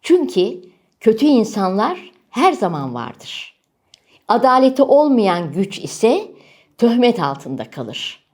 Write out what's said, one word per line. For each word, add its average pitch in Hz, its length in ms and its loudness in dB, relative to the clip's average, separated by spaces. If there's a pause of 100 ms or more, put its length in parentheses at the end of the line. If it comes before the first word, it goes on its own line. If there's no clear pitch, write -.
Çünkü 233 600 0 (380)
kötü 226 260 2
insanlar 220 840 0 (180)
her 320 240 0
zaman 147 400 -4
vardır. - 640 -14 (720)
Adaleti 262 560 4
olmayan 226 680 2
güç - 280 -4
ise 311 520 -2 (460)
töhmet 240 420 2
altında 135 520 -6
kalır. - 640 -12